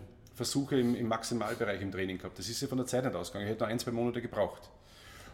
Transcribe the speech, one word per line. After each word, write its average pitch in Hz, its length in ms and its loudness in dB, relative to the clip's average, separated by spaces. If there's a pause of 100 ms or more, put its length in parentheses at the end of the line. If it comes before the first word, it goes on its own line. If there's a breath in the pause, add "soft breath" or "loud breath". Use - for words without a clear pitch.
(340)
Versuche 139 460 2
im, 120 160 6
im 113 120 0
Maximalbereich 113 720 0
im 98 100 -2
Training 92 260 -2
gehabt. - 220 -10
Das 95 100 -6
ist 117 120 -4
ja 135 60 0
von 131 120 0
der 123 80 0
Zeit 123 180 2
nicht 110 100 0
ausgegangen, 101 320 -4
ich 107 40 2
hätte 110 140 -2
noch 104 40 2
ein, 117 80 0
zwei 120 140 -4
Monate 120 300 2
gebraucht. - 480 -2 (640 loud breath)